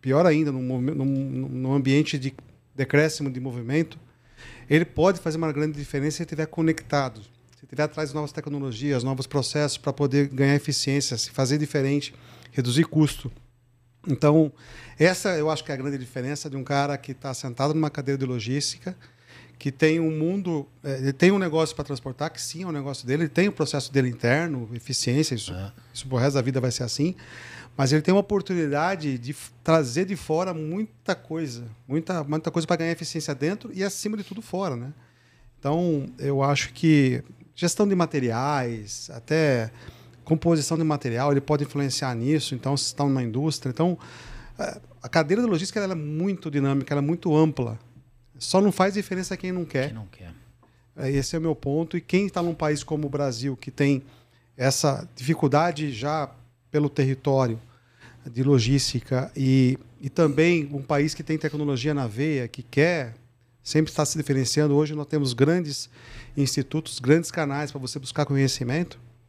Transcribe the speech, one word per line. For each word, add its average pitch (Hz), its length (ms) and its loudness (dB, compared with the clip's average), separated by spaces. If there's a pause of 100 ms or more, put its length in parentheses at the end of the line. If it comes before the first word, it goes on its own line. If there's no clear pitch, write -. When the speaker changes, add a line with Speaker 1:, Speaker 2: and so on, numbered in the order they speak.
Speaker 1:
pior 135 240 4
ainda, 156 280 4
num 131 100 -4
movi-, 127 320 -2
num, 135 100 -2
num 131 680 -2
ambiente 143 420 4
de 131 160 -4 (440)
decréscimo 147 520 2
de 127 120 -6
movimento, 127 580 -2 (680)
ele 160 160 6
pode 175 340 2
fazer 160 180 -4
uma 160 160 0
grande 151 240 -2
diferença 147 420 -4
se 175 40 -4
ele 165 40 -6
estiver 156 200 -4
conectado, 151 760 -2 (380)
se - 60 -20
estiver 135 180 -4
atrás 151 280 -2
de 135 40 -14
novas 151 160 -4
tecnologias, 139 720 -4
novos 131 240 -2
processos 143 520 -2
pra - 140 -4
poder 143 360 2
ganhar 139 260 4
eficiência, 139 640 0
se - 140 -4
fazer 135 260 0
diferente, 143 560 0 (380)
reduzir 127 320 2
custo. 151 480 0 (760)
Então, 151 460 4 (440)
essa 180 340 4
eu 156 200 0
acho 156 140 -4
que 151 80 -8
é - 20 -4
a - 20 -6
grande 135 220 -6
diferença 131 500 -8
de 135 80 -8
um 135 60 -6
cara 143 340 0
que - 160 -12
tá 131 220 -10
sentado 135 400 -2
numa 156 160 2
cadeira 139 260 -2
de 135 100 -2
logística, 127 680 -4 (640)
que 143 120 -4
tem 160 300 2
um 160 100 2
mundo, 160 560 -2 (160)
é, 135 180 -6
ele 135 120 0
tem 175 180 6
um 202 80 4
negócio 160 380 0
pra 147 80 -6
transportar, 135 460 -6
que - 100 -16
sim, 160 220 -10
é 190 40 -8
um 175 60 -6
negócio 139 340 -8
dele, 147 180 2
ele 151 40 -2
tem 180 180 4
o 202 60 2
processo 143 400 -2
dele 131 160 4
interno, 127 640 0
eficiência, 127 600 0
isso, 107 180 -6
Speaker 2:
É. 95 180 -8 (220)
Speaker 1:
isso - 160 -12
pro 127 80 -2
resto 139 200 2
da 135 40 2
vida 127 220 0
vai 127 80 0
ser 120 120 -4
assim, 143 320 -2 (640)
mas 135 160 2
ele 156 80 4
tem 185 140 4
uma 202 80 6
oportunidade 165 960 0
de 120 140 -8
f-, - 180 -14 (120)
trazer 160 440 2
de 190 100 -4
fora 175 380 -2
muita 170 600 -4
coisa, 139 520 -8 (200)
muita, 160 380 -2
muita 156 260 -2
coisa 160 160 -2
pra 180 80 2
ganhar 165 180 -2
eficiência 160 420 -6
dentro 175 400 -4
e, 190 100 -4
acima 208 320 -4
de 202 80 -8
tudo, 202 160 -12
fora, 180 360 -4
né? 127 180 -10 (640)
Então, 156 480 0 (120)
eu 139 240 0
acho 139 300 0
que 139 500 4 (320)
gestão 180 320 0
de 202 80 2
materiais, 127 1160 -2
até 127 580 2 (540)
composição 160 540 2
de 165 60 2
material, 139 480 0
ele 139 100 4
pode 147 220 2
influenciar 135 500 -4
nisso, 135 400 0
então, 131 240 -2
se - 80 -4
estão 143 240 0
numa 131 120 2
indústria. 131 480 -2
Então, 165 280 0 (600)
é, - 220 -6 (220)
a 123 80 -12
cadeira 165 320 2
de 240 60 2
logística, 190 300 0
ela 190 140 -2
é 185 40 -4
muito 160 540 -4
dinâmica, 139 440 2
ela 143 80 2
é - 20 0
muito 160 320 0
ampla. 139 420 0 (600)
Só - 200 0
não 196 140 4
faz 190 220 2
diferença 190 420 -4
quem 185 160 -6
não 180 140 -4
quer. 139 220 -2
Speaker 2:
Quem 113 60 -10
não 107 120 -12
quer. 87 260 -18 (640)
Speaker 1:
É, 135 140 -4
esse 139 260 -2
é - 20 0
o 160 40 -4
meu 160 120 0
ponto. 156 400 -4
E 175 60 0
quem 190 260 0
tá 180 160 -4
num 170 120 0
país 151 280 0
como 151 240 -4
o 139 40 -4
Brasil, 135 440 -2
que - 160 -12
tem 139 320 2 (540)
essa 135 580 0
dificuldade 151 760 0
já 143 380 -4 (400)
pelo 147 180 2
território 135 720 0 (640)
de 120 180 -4
logística 131 960 2
e, 131 420 6 (220)
e 139 80 -8
também 156 640 4
um 143 100 -4
país 147 300 2
que - 100 -12
tem 156 140 -2
tecnologia 147 560 -2
na 139 140 0
veia, 127 420 -2
que - 140 -14
quer 143 520 0 (480)
sempre 156 280 2
estar 151 160 0
se - 100 -4
diferenciando. 143 580 2
Hoje 151 200 2
nós 147 120 -8
temos 143 280 -2
grandes 147 560 2 (440)
institutos, 143 640 -2
grandes 151 320 4
canais 147 400 -4
pra 147 80 -10
você 127 200 -8
buscar 135 260 -4
conhecimento. 139 720 0 (300)